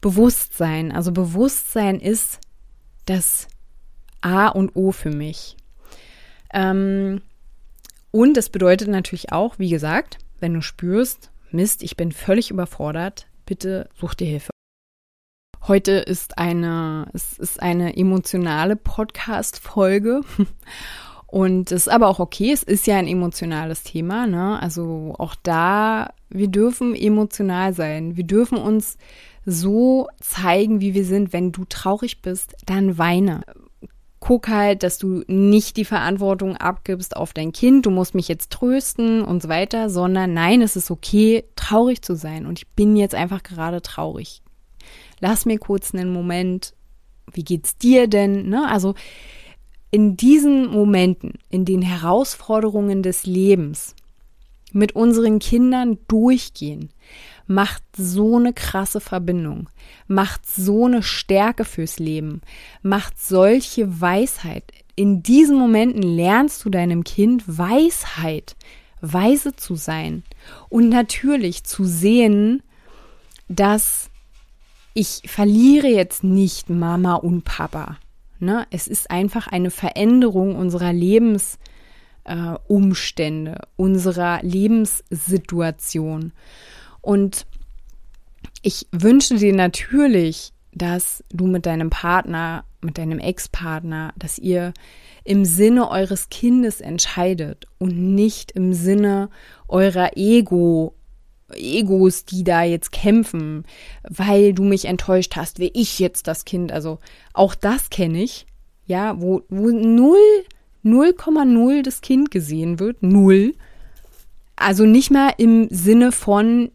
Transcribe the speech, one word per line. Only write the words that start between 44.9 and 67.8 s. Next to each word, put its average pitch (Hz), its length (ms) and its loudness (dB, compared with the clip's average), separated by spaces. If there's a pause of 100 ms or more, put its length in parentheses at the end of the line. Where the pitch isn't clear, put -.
Lass 208 260 -2
mir 220 120 0
kurz - 380 -4
einen 185 160 -4
Moment, 180 640 -4 (580)
wie 170 120 -10
geht's - 340 -6
dir 247 300 4
denn?" 202 420 0
Ne? 247 200 -2
Also 190 240 -2 (960)
in 208 280 2
diesen 277 500 6
Momenten, 196 720 2 (100)
in 185 160 -2
den 190 160 0
Herausforderungen 202 1200 0
des 180 240 -4
Lebens, 185 720 0 (760)
mit 208 240 0
unseren 226 440 4
Kindern 247 580 2 (100)
durchgehen, 214 840 0 (580)
macht 196 360 0 (120)
so 196 420 0
eine 240 160 2
krasse - 460 -6
Verbindung, 175 720 -6 (380)
macht 196 400 -2
so 202 380 0
eine 247 160 2
Stärke 208 640 0
fürs - 340 -8
Leben, 156 420 -6 (400)
macht 196 380 -4
solche 190 800 2
Weisheit. 180 640 -2 (320)
In 196 280 0
diesen 285 340 6
Momenten 226 460 2
lernst 180 600 2
du 214 40 -4
deinem 175 340 0
Kind 226 440 0
Weisheit, 175 1080 -2 (460)